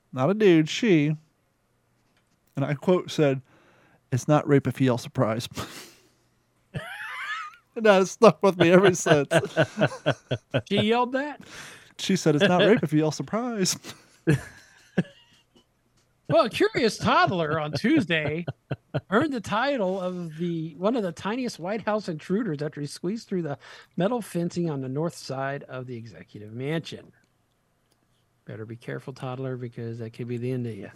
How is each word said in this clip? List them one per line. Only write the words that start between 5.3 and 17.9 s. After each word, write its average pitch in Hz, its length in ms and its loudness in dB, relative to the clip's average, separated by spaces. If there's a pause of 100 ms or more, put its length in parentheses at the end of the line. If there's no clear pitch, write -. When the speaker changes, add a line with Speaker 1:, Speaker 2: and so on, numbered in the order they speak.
Speaker 1:
<laughs> - 40 -12 (2250)
And 226 120 -6
that 202 140 8
has 185 100 0
stuck - 320 6
with 190 160 4
me 170 120 6
ever 185 240 8
since. 160 360 2
<laughs> - 1400 -2
Speaker 2:
She 196 140 0
yelled 240 300 0
that? 269 280 -6 (580)
Speaker 1:
She - 180 0
said, 156 180 2
"It's 151 140 4
not 180 140 4
rape 220 200 6
if 156 120 -2
you 151 60 4
yell 151 120 2
surprise." 208 640 -2 (500)
<laughs> 147 100 4 (1900)
Speaker 2:
Well, 311 180 6
a - 20 -2
curious 339 480 0
toddler 180 640 2
on 151 120 -4
Tuesday 165 720 0 (640)